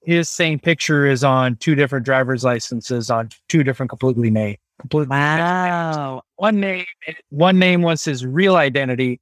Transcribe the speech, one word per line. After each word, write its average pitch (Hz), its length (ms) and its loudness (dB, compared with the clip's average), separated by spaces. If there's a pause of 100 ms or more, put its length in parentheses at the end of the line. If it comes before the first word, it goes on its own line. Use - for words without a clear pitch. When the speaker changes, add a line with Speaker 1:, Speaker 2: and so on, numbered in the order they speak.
Speaker 1:
his 170 260 0
same 160 300 -2
picture 151 480 2
is 131 160 2
on 131 340 2
two 160 180 0
different 139 320 0
driver's 131 360 0
licenses 120 680 -4
on 113 180 -2 (200)
two 160 140 2
different 131 280 -2
completely 120 400 0
name, 107 260 0 (240)
completely 147 300 -2
Speaker 2:
Wow. 160 1120 -2 (140)
Speaker 1:
one 208 240 0
name, 185 260 -4 (420)
one 175 300 4
name 180 240 4
was 165 220 -2
his 131 200 -4
real 180 320 2
identity. 127 640 0